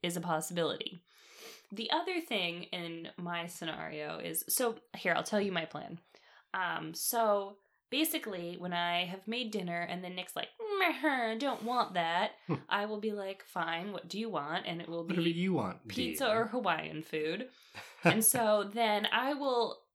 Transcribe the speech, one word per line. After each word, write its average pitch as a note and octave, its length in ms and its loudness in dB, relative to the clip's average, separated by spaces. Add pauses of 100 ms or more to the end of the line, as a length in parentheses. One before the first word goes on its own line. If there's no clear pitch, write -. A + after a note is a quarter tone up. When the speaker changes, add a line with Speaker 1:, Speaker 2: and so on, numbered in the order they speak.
Speaker 1:
is F3 140 0
a E3+ 40 -2
possibility. E3 800 -2 (680)
The G#3+ 200 -6
other E4+ 300 2
thing F3 420 -2
in E3 540 -8
my E3+ 300 -4
scenario D#3 720 -6
is, E3 300 -4
so A#3+ 300 0 (180)
here, F3 160 0
I'll D#3+ 100 2
tell G#3 180 0
you G3+ 100 0
my E3 140 0
plan. D3+ 340 -10 (540)
Um, E3+ 400 -2
so G3+ 640 2 (320)
basically, A3 680 0
when F3+ 160 -4
I F3 320 4
have F#3+ 220 -6
made A3+ 240 -2
dinner F3 300 -2
and F3 220 -4
then F3+ 120 -6
Nick's F3+ 220 -8
like, - 120 -4 (300)
"Meh, C4 580 2
don't B3 260 0
want A#3 320 2
that," F3 360 4 (160)
Speaker 2:
Hmm. D#3 80 2 (140)
Speaker 1:
I G3+ 160 4
will G#3+ 160 -4
be G#3+ 100 0
like, G3 320 -6
"Fine, E3+ 480 -2
what F3+ 160 -8
do F3 120 -6
you A3+ 100 -2
want?" D#3+ 360 -2
And E3+ 160 -4
it - 60 -8
will E3+ 160 -4
Speaker 2:
Whatever F3+ 180 0
Speaker 1:
be E3+ 100 4
Speaker 2:
you F3+ 220 2
want, G2+ 360 0
Speaker 1:
pizza B3+ 360 -2
Speaker 2:
dear. A3+ 180 4
Speaker 1:
or - 40 2
Hawaiian D#3+ 560 0
food. E3 460 -2 (260)
Speaker 2:
<laughs> - 300 -16
Speaker 1:
And G3+ 180 8
so G#3+ 400 6
then G#3+ 480 2
I B3+ 220 2
will B3+ 480 0 (140)